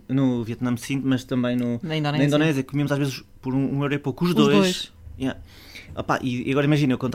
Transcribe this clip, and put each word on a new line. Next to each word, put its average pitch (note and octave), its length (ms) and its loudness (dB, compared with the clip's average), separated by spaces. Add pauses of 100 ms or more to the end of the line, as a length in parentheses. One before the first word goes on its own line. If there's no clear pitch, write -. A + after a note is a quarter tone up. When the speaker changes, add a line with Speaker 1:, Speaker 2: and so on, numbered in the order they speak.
Speaker 1:
no B2+ 360 0
Vietnã A#2+ 320 -2
sim, C3+ 280 -4
mas C3 200 0
também B2 320 -2
no, A#2+ 260 -2
Speaker 2:
Na D#3+ 140 -4
Indonésia. D3 160 -2
Speaker 1:
na D3 140 2
Indonésia, D3 380 2
comíamos C#3+ 280 -2
às C#3 80 0
vezes C3+ 240 -2 (180)
por B2+ 140 -4
um, C3+ 220 0
um C#3 60 0
euro C#3 120 -2
e C#3+ 40 -4
pouco, C#3 260 -4
os F3 60 2
Speaker 2:
Os D#3+ 40 0
Speaker 1:
dois. G#3 220 6
Speaker 2:
dois. F#3 360 2 (240)
Speaker 1:
Yeah. C3 220 -6 (560)
Opa, A#2 260 -2
e, B2 260 -2
e C3+ 40 0
agora C#3 140 2
imagina, C#3+ 280 4
eu A#2+ 40 0
quando B2+ 180 -4